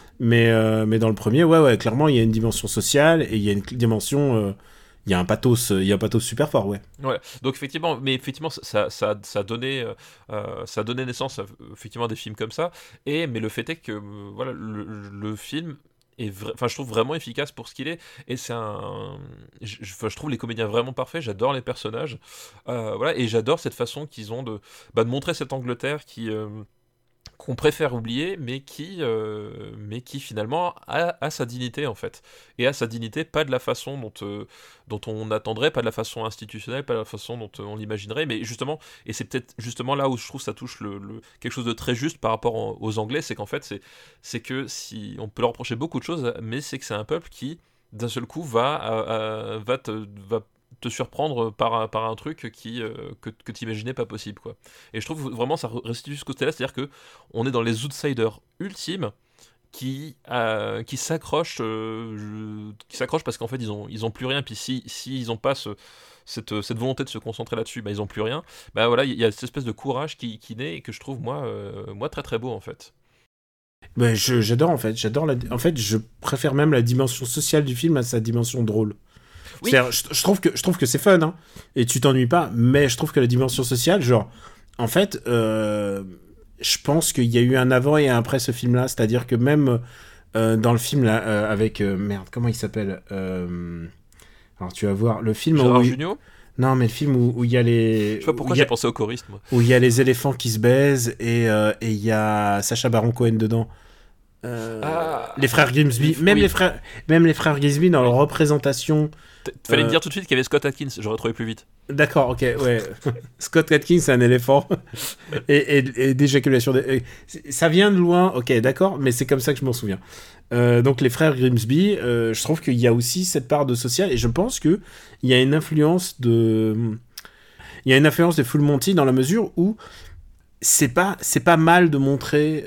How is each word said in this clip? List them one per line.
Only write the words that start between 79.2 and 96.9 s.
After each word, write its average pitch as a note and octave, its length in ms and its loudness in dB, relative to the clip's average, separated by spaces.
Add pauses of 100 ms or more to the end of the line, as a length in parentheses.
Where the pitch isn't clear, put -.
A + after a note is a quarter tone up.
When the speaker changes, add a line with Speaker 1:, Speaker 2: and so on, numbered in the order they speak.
Speaker 2:
Oui. - 80 2
Speaker 1:
C'est-à-dire, B2+ 200 6
je, - 200 -4
je C#3 120 -2
trouve F#3+ 160 4
que, E3+ 160 2
je - 60 -4
trouve F3 160 0
que - 80 2
c'est C3+ 140 0
fun, F#3+ 220 8
hein, D#3+ 120 0 (420)
et B2 100 4
tu A#2+ 140 -2
t'ennuies C3 280 4
pas, E3+ 260 2
mais C3 360 4
je B2 80 -2
trouve D#3 140 -2
que - 80 4
la C3 60 6
dimension B2 380 2
sociale, C3+ 400 2
genre, A#2+ 260 4 (480)
en A#2 100 -2
fait, F#3+ 380 0
euh, G#2+ 800 0 (560)
je - 240 -2
pense D3+ 280 2
qu'il B2+ 140 2
y A#2 140 4
a - 20 6
eu B2 160 4
un B2+ 140 4
avant C3 260 4
et D3 100 4
un B2+ 120 4
après A#2 180 0
ce B2+ 140 -2
film-là, B2 360 2
c'est-à-dire B2 380 0
que B2+ 100 0
même, C3 440 4 (560)
euh, A2+ 220 4
dans A#2 160 4
le A#2 40 4
film C3 260 0
là, A2 200 2
euh, G#2+ 280 0
avec, G#2+ 300 0
euh, G2 160 0
merde, G2+ 340 -4
comment A#2+ 180 -2
il A2+ 60 0
s'appelle, G2 460 -6 (100)
euh, F2 760 -6 (720)
alors F2+ 140 -10
tu - 120 -4
vas G2+ 80 0
voir, G#2+ 300 0
le A2 100 0
film D#3+ 240 2
Speaker 2:
Gérard B2 220 6
Speaker 1:
où - 40 8
il B2 60 4
Speaker 2:
Jugnot ? D3 300 -4 (400)
Speaker 1:
Non, C3 160 4
mais B2+ 100 4
le A2 60 0